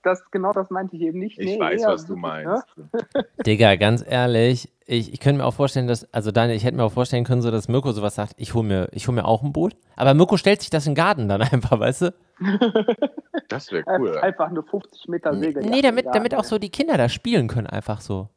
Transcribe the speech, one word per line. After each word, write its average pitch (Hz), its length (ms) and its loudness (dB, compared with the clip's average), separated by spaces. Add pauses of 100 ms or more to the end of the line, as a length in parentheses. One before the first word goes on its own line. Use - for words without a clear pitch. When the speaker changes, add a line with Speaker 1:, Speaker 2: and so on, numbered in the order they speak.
Speaker 1:
das, 185 280 -2
genau 190 220 -2
das 190 180 -4
meinte 185 260 -6
ich 160 60 -6
eben 165 160 -2
nicht. 208 200 -10
Speaker 2:
Ich 196 60 -6
Speaker 1:
Nee, 202 160 -2
Speaker 2:
weiß, 180 220 0
Speaker 1:
eher 220 60 2
Speaker 2:
was 165 180 0
du 185 100 -8
Speaker 1:
wirklich, 160 280 -8
ne? 196 180 -2 (500)
Speaker 2:
meinst. - 340 -6
Speaker 3:
Digga, 107 300 6
ganz 107 300 2
ehrlich, 123 680 2 (140)
ich, 117 260 -4
ich - 80 -16
könnte 139 180 2
mir 127 80 -2
auch 123 80 0
vorstellen, 135 340 0
dass, 120 260 -4
also 110 180 -2
Daniel, 117 240 2
ich 104 80 -2
hätte 123 120 0
mir 123 80 2
auch 107 80 2
vorstellen 123 320 0
können, 123 180 2
so 117 80 0
dass 110 180 -2
Mirko 131 240 2
sowas 104 220 -4
sagt, 104 240 -4
ich - 160 -8
hol 117 80 2
mir, 98 300 0
ich - 160 -10
hol 127 60 0
mir 117 120 0
auch 110 160 4
ein 143 100 -4
Boot. 165 240 -2 (200)
Aber 135 180 6
Mirko 170 240 6
stellt 202 240 2
sich - 80 -12
das 147 160 -2
in 151 60 0
den 135 40 -2
Garten 165 320 2
dann 98 140 0
<laughs> 123 100 2
einfach, 127 260 2
weißt 117 240 0
du? 175 120 0 (260)
Speaker 1:
<laughs> 208 540 2 (540)
Speaker 2:
Das 127 240 -8
wär 85 140 -2
Speaker 1:
Äh, 180 140 0
Speaker 2:
cool. 92 180 -2
Speaker 1:
einfach 180 300 0
eine 165 140 -6
fünfzig - 440 -10
Meter 170 240 -4
Speaker 3:
N-, 196 100 -2
Speaker 1:
Segelyacht 156 300 -2
Speaker 3:
nee, 262 120 2
damit, 254 240 2
Speaker 1:
im 254 60 -4
Speaker 3:
damit 226 200 0
Speaker 1:
Garten, 269 80 -2
Speaker 3:
auch 208 40 -4
Speaker 1:
ey. - 40 -12
Speaker 3:
so 214 100 -2
die 196 120 -6
Kinder 302 260 0
da 120 140 2
spielen 202 360 0
können 110 200 -2
einfach 104 340 -6
so. 98 360 -6